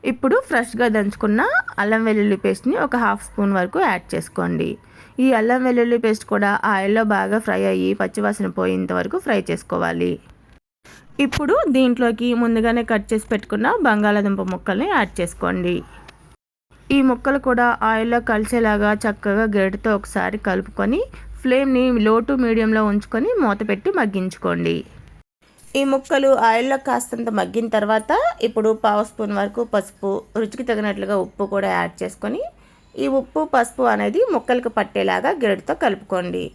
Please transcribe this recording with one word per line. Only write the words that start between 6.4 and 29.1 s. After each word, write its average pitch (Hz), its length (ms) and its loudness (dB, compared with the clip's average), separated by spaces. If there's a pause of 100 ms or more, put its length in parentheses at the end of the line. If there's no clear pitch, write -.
ఆయిల్లో 202 280 2 (120)
బాగా 196 320 0
ఫ్రై 190 120 -2 (140)
అయ్యి 185 180 0 (120)
పచ్చివాసన 208 460 -2 (100)
పోయేంత 92 400 0
వరకు 190 280 -2
ఫ్రై 226 120 0 (120)
చేసుకోవాలి. 170 600 -2 (1120)
ఇప్పుడు 294 300 0 (220)
దీంట్లోకి 240 500 2 (140)
ముందుగానే 233 500 2
కట్ 208 200 0
చేసి 214 200 -2
పెట్టుకున్న 214 420 0 (140)
బంగాళాదుంప 202 680 2
ముక్కల్ని 202 400 -2
యాడ్ 226 260 0
చేసుకోండి. 180 560 -2 (1200)
ఈ - 20 6 (100)
ముక్కలు 269 380 0
కూడా 247 200 4 (220)
ఆయిల్లో 226 300 2 (120)
కలిసేలాగా 214 640 2 (120)
చక్కగా 208 420 0 (100)
గరిటెతో 196 420 0
ఒకసారి 196 480 -4
కలుపుకొని, 196 540 -2 (400)
ఫ్లేమ్ని 262 420 2 (240)
low 220 80 4 (140)
to 277 160 0
మీడియంలో 220 380 2 (100)
ఉంచుకొని 226 380 -2 (120)
మూత 208 160 0 (120)
పెట్టి 202 280 -2
మగ్గించుకోండి. 185 800 -2 (1000)
ఈ - 100 2
ముక్కలు 269 400 2 (180)
ఆయిల్లో 247 380 2
కాస్తంత 240 440 -2 (100)
మగ్గిన 202 360 -2
తర్వాత 214 360 0 (340)
ఇప్పుడు 220 240 0 (140)
పావు 208 260 2
స్పూన్ 208 300 -6